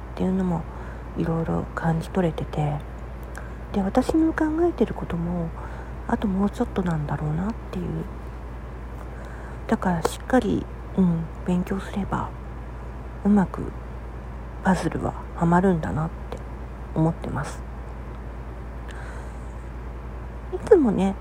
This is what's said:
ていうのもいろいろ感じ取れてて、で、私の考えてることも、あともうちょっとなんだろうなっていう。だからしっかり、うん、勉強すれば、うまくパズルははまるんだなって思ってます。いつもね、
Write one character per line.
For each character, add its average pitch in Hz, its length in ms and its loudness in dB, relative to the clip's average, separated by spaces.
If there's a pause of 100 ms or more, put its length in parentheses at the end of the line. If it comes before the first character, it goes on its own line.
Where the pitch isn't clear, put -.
(140)
て - 80 -2
い 180 60 4
う 190 40 4
の 185 120 4
も 175 180 2 (560)
い 170 60 2
ろ 165 180 2
い - 20 0
ろ 170 200 0 (100)
感 165 260 2
じ - 100 -4
取 180 180 4
れ 151 40 2
て 156 120 -2
て、 147 320 0 (960)
で、 202 100 4
私 254 340 4
の 320 160 6
考 - 120 2 (180)
え 349 80 6
て 240 160 2
る - 80 -6
こ - 120 -4
と 180 100 -2
も、 170 320 0 (580)
あ 233 100 2
と 220 120 0
も 190 180 4
う 202 40 2
ち - 100 -6
ょ 240 40 2
っ 233 40 0
と 190 160 0
な 170 100 2
ん 147 140 0
だ 147 80 0
ろ 151 100 -2
う 151 80 2
な 190 160 0
っ 233 40 -6 (180)
て 185 80 -4
い - 20 -2
う。 170 40 -2 (1800)
だ 226 100 4
か 180 180 2
ら 165 80 0
し - 200 -2
っ - 40 -10
か 262 120 6
り、 208 260 2 (320)
う 190 60 6
ん、 165 220 4 (200)
勉 180 200 2
強 190 160 -2
す - 160 -8
れ 196 100 -2
ば、 - 240 -2 (920)
う 202 40 6
ま 202 180 8
く - 260 -4 (880)
パ 185 140 6
ズ 165 120 0
ル - 140 0
は - 100 0 (220)
は - 100 2
ま 170 160 8
る 190 140 6
ん 156 60 2
だ 151 100 0
な 156 160 0
っ 170 40 -4 (200)
て - 80 -6 (560)
思 160 160 6
っ - 20 0
て - 180 -6
ま 127 140 -2
す。 - 160 -8 (3000)
い 370 40 -4 (100)
つ 427 80 12
も 254 160 8
ね、 190 280 4